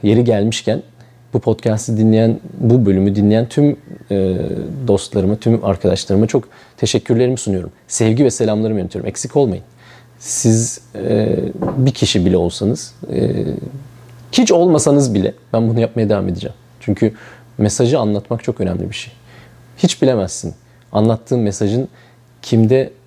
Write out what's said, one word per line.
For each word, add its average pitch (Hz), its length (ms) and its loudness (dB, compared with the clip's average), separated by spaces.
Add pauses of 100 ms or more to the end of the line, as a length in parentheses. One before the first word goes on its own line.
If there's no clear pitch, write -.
yeri 113 220 4
gelmişken 113 580 0 (520)
bu - 60 0
podcast'i 110 560 -2
dinleyen, 110 440 4 (200)
bu 120 260 4
bölümü 98 280 2
dinleyen 104 340 2
tüm, 147 280 2 (340)
e, 95 260 0 (520)
dostlarıma, 101 480 0
tüm 113 280 0
arkadaşlarıma 98 640 0
çok 120 220 -2 (280)
teşekkürlerimi 123 640 0
sunuyorum. 90 320 -4 (180)
Sevgi 113 360 2
ve 127 60 4
selamlarımı 110 480 -2
yönetiyorum. 92 300 -6
Eksik - 280 -8
olmayın. 110 280 0 (540)
Siz, - 640 -2 (140)
e, 110 420 0 (400)
bir 131 140 2
kişi - 360 0
bile 92 100 4
olsanız, 92 580 -2 (180)
e, 117 180 -2 (1000)
hiç 214 200 2
olmasanız 147 640 2
bile 98 200 0 (180)
ben 113 160 0
bunu 113 120 0
yapmaya 113 280 -2
devam 98 200 0
edeceğim. - 280 -8 (240)
Çünkü 107 320 0 (460)
mesajı 120 400 2
anlatmak 107 460 -4
çok 117 160 -6
önemli 92 300 -4
bir 107 40 -14
şey. - 180 -14 (680)
Hiç - 240 0
bilemezsin 101 520 -2 (380)
anlattığın 113 480 0
mesajın 107 480 -2 (540)
kimde 120 480 2 (160)